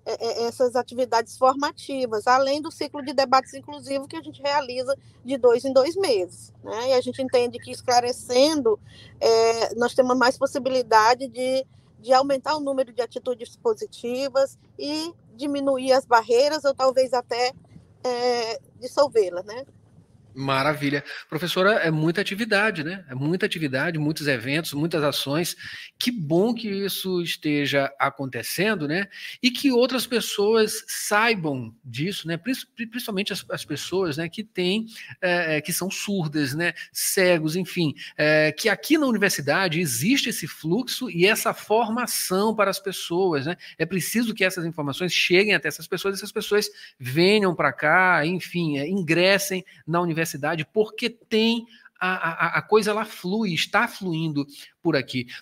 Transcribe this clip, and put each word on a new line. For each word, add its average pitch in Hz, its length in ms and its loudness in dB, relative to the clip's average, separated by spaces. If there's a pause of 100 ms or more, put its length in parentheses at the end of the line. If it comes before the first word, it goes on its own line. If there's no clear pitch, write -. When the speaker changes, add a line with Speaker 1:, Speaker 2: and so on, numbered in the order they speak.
Speaker 1:
é, 226 380 -4
é, - 0 -
essas 240 320 0
atividades 240 600 -2
formativas, 262 920 0
além 269 340 4
do 311 100 -10
ciclo 294 320 -8
de 277 100 -6
debates 262 400 2
inclusivos 277 540 -8
que 330 100 -10
a 320 40 -10
gente 285 200 -18
realiza 269 540 -2 (280)
de 254 140 -4
dois 240 260 6
em 269 80 0
dois 269 240 4
meses, 233 560 -2 (120)
né? 233 260 -4
E 269 40 4
a 254 80 4
gente 254 200 -6
entende 247 360 0
que 247 140 -14
esclarecendo, 247 1080 0 (400)
é, 226 560 2
nós 233 180 -2
temos 254 240 4
mais 254 200 4
possibilidade 254 920 2
de, 254 380 -2 (340)
de 240 140 2
aumentar 277 420 2
o 302 40 -2
número 269 320 -2
de 226 100 -6
atitudes 240 540 -6
positivas 247 1000 -2 (200)
e 311 360 -6 (220)
diminuir 269 580 0
as 269 120 4
barreiras 247 600 4
ou 277 80 2
talvez 262 400 2
até, 247 400 0 (500)
é, 240 560 -2 (200)
dissolvê-las, 214 680 2
né? 233 180 -10 (720)
Speaker 2:
Maravilha. 139 680 0 (260)
Professora, 180 440 2
é 165 180 2
muita 160 280 2
atividade, 202 640 0
né? 180 240 -8
É 127 60 -12
muita 156 320 -2
atividade, 160 540 -2
muitos 151 280 -2
eventos, 139 460 -2
muitas 156 300 0
ações. 147 520 -2 (440)
Que 240 100 0
bom 196 460 2
que 226 120 -8
isso 190 540 -4
esteja 143 800 -2
acontecendo, 139 880 -2
né? 185 200 -2 (360)
E 247 80 4
que 262 200 0
outras 254 360 2
pessoas 214 800 0
saibam 165 840 0 (140)
disso, 147 420 -6
né? 165 80 -4
Princi-, 240 300 -6
pri-, 233 220 -12
principalmente 220 440 -6
as, - 160 -8
as 175 160 -8
pessoas, 160 540 -4
né, 165 100 -4
que 208 160 -10
têm, 196 440 -2 (340)
é, 175 360 0
é, 147 40 -2
que 170 100 -6
são 180 200 -4
surdas, 151 640 -2
né? 170 180 -2 (180)
Cegos, 170 640 2
enfim. 170 380 0 (240)
É, 151 340 4
que 208 180 0
aqui 285 280 2
na 294 80 4
universidade 180 720 2
existe 180 500 0
esse 165 180 -6
fluxo 220 640 -4
e 170 160 4
essa 220 260 2
formação 220 1040 0
para 196 160 2
as 190 80 -6
pessoas, 175 680 -2
né? 175 100 -4 (220)
É - 80 0
preciso 214 480 -2
que - 100 -2
essas 185 220 -2
informações 156 480 -4
cheguem 196 400 4
até 156 140 0
essas 156 180 -8
pessoas, 196 300 -4
essas 196 160 -10
pessoas 208 400 0 (280)
venham 175 540 4
pra 147 180 0
cá, 165 540 4
enfim, 170 540 -2
é, 147 80 -4
ingressem 185 760 2 (220)
na 170 160 0
universidade, 165 220 0 (500)
porque 220 360 0
tem 226 560 0 (340)
a, 185 160 -2 (320)
a, 160 120 0
a - 20 -6
coisa, 214 300 2
ela 214 120 -2
flui, 202 500 -4
está 214 360 0
fluindo 160 560 -4 (360)
por 156 160 2
aqui. 123 300 -2 (140)